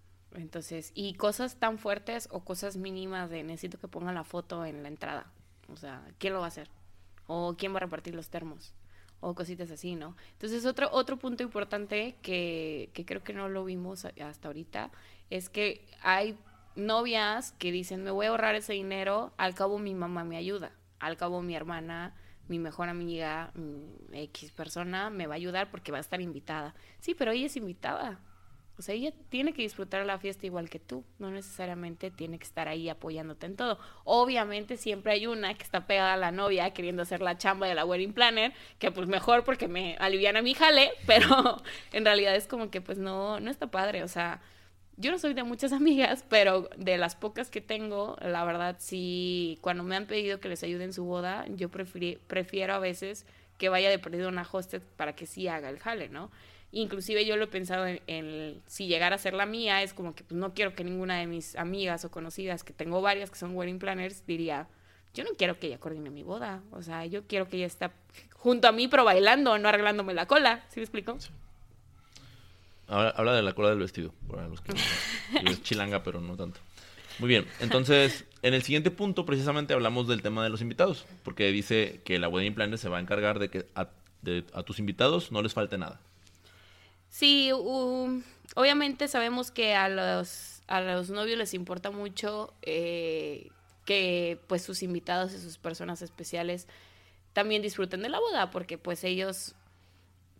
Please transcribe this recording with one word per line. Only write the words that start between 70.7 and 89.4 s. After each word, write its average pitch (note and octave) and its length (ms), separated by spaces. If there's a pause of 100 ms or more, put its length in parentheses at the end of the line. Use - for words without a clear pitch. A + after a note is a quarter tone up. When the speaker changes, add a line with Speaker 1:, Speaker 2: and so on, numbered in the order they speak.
Speaker 1:
¿sí A#3 100
me A3+ 40
explico? A3+ 360
Speaker 2:
Sí. - 80 (1600)
Ahora, G#2 220
habla A#2 240
de A2+ 80
la F#2+ 100
cola G#2 160
del G#2+ 100
vestido, E2+ 360 (120)
para E2+ 220
los E2 140
que G#2 100
no, - 760
Speaker 1:
<laughs> - 0
Speaker 2:
es - 120
chilanga, G2+ 400
pero F2 200
no F2+ 160
tanto. F2+ 200 (600)
Muy A#2+ 100
bien, A2+ 180 (140)
entonces, C3 640 (160)
en B2+ 140
el B2+ 80
siguiente D3+ 280
punto, G3+ 360
precisamente, C#3+ 480
hablamos A#2+ 340
del A2+ 140
tema A2 200
de A2 60
los A2 140
invitados, C3+ 420 (180)
porque G2 300
dice G#2 540
que F2+ 120
la F2 100
wedding F#2+ 260
planner G#2+ 240
se F#2+ 100
va F2 80
a F2 60
encargar G#2 360
de G2+ 120
que F#2 240
a, F#2 140 (340)
de, F2 320
a F2+ 80
tus G#2 160
invitados B2 520
no G#2+ 120
les G#2+ 100
falte G#2 240
nada. E2+ 240 (1120)
Speaker 1:
Sí, C#4 400
um, B3+ 720 (320)
obviamente C#4+ 520
sabemos B3 440